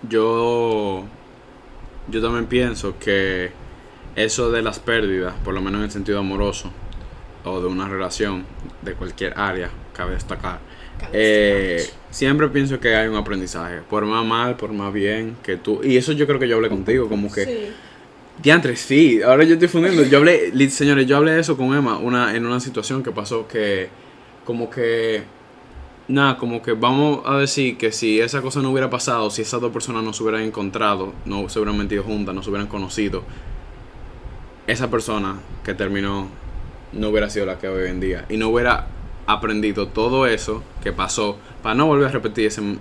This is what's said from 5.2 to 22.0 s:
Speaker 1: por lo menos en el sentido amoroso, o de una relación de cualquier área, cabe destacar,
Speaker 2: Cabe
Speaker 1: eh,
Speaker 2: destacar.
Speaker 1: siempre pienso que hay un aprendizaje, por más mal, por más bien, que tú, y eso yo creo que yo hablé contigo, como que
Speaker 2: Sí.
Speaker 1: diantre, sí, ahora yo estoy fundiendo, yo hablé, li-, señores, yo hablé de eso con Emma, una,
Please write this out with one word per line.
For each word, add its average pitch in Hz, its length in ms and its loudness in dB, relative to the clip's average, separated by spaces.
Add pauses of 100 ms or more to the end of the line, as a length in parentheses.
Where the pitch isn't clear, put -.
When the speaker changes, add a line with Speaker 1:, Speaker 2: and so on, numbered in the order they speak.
Speaker 1:
por 95 120 -4
lo 95 60 -4
menos 95 180 -2
en 107 60 -2
el 104 60 -6
sentido 101 280 -2
amoroso, 98 500 -4 (760)
o 92 180 -4
de 90 60 -2
una 92 200 -4
relación 95 580 -4 (380)
de 92 100 -8
cualquier 92 460 -6
área, 92 300 -2 (240)
cabe 90 200 -6
destacar, 104 460 -6 (400)
Speaker 2:
Cabe - 140 -8
Speaker 1:
eh, 104 640 4
Speaker 2:
destacar. - 220 -6 (100)
Speaker 1:
siempre 147 400 2
pienso 135 300 0
que 117 160 4
hay 110 120 4
un 110 80 -2
aprendizaje, 92 760 -4
por 104 160 2
más 113 200 0
mal, 117 320 0
por 107 160 -6
más 101 180 -4
bien, 110 520 0
que 92 140 -2
tú, 104 260 0
y 131 140 6
eso 127 160 4
yo 147 120 2
creo 139 140 2
que 127 80 2
yo 117 100 4
hablé 113 120 2
contigo, 107 380 2
como 101 240 -2
que 101 140 -2
Speaker 2:
Sí. - 280 -6 (720)
Speaker 1:
diantre, 143 320 6
sí, 135 460 6
ahora 131 240 8
yo 165 80 8
estoy 170 160 4
fundiendo, 170 340 4
yo 135 140 8
hablé, 135 360 6
li-, 135 160 4
señores, 139 380 4
yo 139 100 6
hablé 156 160 4
de 160 80 4
eso 156 140 0
con 131 180 2
Emma, 131 240 2
una, 123 380 2